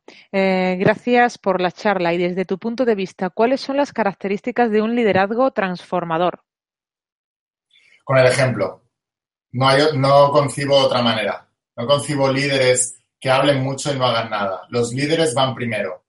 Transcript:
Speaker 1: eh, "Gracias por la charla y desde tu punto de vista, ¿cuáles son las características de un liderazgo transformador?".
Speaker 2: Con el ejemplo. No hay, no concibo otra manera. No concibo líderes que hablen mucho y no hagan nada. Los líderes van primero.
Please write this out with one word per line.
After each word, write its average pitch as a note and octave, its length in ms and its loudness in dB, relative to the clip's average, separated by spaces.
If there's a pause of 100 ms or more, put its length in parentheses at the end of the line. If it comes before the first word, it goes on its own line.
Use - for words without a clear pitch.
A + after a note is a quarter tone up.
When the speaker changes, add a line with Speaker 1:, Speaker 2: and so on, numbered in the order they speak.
(320)
Speaker 1:
eh, F#3 480 0
"Gracias A#3+ 580 2
por F#3 220 -2
la F3+ 100 0
charla F#3 420 -2
y F3 60 -2
desde F3+ 260 -2
tu F#3+ 140 -6
punto A#3 260 -4
de A3+ 120 2
vista, F#3 340 -6
¿cuáles B3 300 0
son C4+ 160 -6
las C#4+ 160 -2
características G#3 800 -2
de G#3+ 100 2
un A#3 140 -2
liderazgo A3 560 2
transformador?". F3 920 -2 (1600)
Speaker 2:
Con C3 160 0
el B2+ 80 8
ejemplo. B2 560 0 (720)
No B2+ 160 2
hay, D3 160 6 (100)
no C#3 380 6
concibo C#3 440 0
otra C3 260 2
manera. A2 460 -4 (280)
No A#2+ 100 -8
concibo C#3 460 -2
líderes C3+ 640 -2 (240)
que C3 100 -2
hablen C3+ 320 2
mucho C3+ 320 -6
y C3 40 -6
no B2+ 80 0
hagan A#2 220 -2
nada. G2+ 420 -6
Los A#2+ 220 -2
líderes D#3 400 -2
van B2+ 220 0
primero. G#2 540 -8